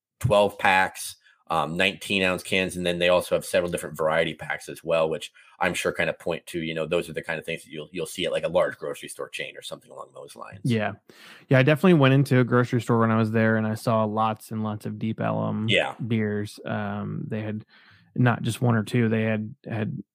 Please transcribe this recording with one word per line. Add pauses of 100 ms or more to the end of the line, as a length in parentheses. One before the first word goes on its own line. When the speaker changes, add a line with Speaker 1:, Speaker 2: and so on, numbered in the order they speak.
(200)
Speaker 1:
twelve
packs, (340)
um,
nineteen
ounce
cans,
and
then
they
also
have
several
different
variety
packs
as
well,
which (280)
I'm
sure
kinda
point
to,
you
know,
those
are
the
kind
of
things
that
you'll,
you'll
see
at,
like,
a
large
grocery
store
chain
or
something
along
those
lines.
Speaker 2:
Yeah. (560)
Yeah,
I
definitely
went
into
a
grocery
store
when
I
was
there,
and
I
saw
lots
and
lots
of
Deep
Ellum
Speaker 1:
Yeah. (100)
Speaker 2:
beers.
Um,
they
had (500)
not
just
one
or
two,
they
had, (100)
had, (180)